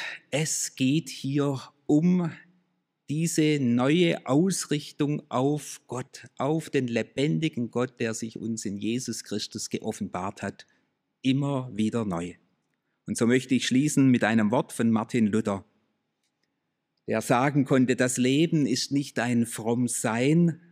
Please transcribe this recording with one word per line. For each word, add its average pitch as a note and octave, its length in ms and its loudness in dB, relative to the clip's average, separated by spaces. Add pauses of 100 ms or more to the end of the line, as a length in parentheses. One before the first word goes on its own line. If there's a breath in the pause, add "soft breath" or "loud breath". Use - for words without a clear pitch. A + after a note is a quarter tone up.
(300 loud breath)
es - 440 -4
geht C#3 340 0
hier C#3 500 -2 (280)
um E3+ 440 2 (800)
diese D3+ 520 0
neue C#3 680 2
Ausrichtung D3+ 1040 0
auf C#3+ 560 -2
Gott, - 400 -12 (100)
auf D#3 320 -2
den C3 180 0
lebendigen C3 840 -2
Gott, B2 280 -4
der A2+ 140 -2
sich A2 260 -8
uns A2 280 -6
in G2+ 100 -6
Jesus A2+ 480 -4
Christus - 460 -8
geoffenbart G2+ 720 -8
hat, - 240 -10 (560)
immer C3+ 520 -2
wieder A2 300 0
neu. F2 300 -4 (720)
Und G#2 100 -6
so A#2+ 100 2
möchte B2+ 280 2
ich A#2+ 120 0
schließen C3+ 440 4
mit B2 120 4
einem G#2+ 280 4
Wort B2 220 0
von A#2 180 0
Martin A2 360 0
Luther, G#2 380 -2 (1400)
der A2 140 -2
sagen C3+ 460 2
konnte, B2+ 300 4
„Das B2+ 200 0
Leben C#3+ 480 2
ist B2 260 -2
nicht C#3 280 -2
ein A#2+ 260 2
fromm A#2 440 -2
Sein, D3 840 2